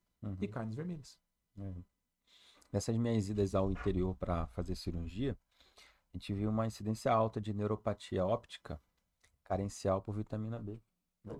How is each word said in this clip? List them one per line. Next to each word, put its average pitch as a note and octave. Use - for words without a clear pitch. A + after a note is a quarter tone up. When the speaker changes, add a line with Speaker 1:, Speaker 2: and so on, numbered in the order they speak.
Speaker 1:
Uhum. G2+
Speaker 2:
e G2+
carnes A2
vermelhas. D#3+
Speaker 1:
É. G2
Nessas G#2+
minhas A2+
idas G2+
ao F#2+
interior F#2
pra E2+
fazer F2
cirurgia, F2
a F2+
gente -
viu G2+
uma A2
incidência A2
alta A2+
de G#2+
neuropatia G#2
óptica -
carencial F#2+
por G2+
vitamina G#2+
B. A2
O -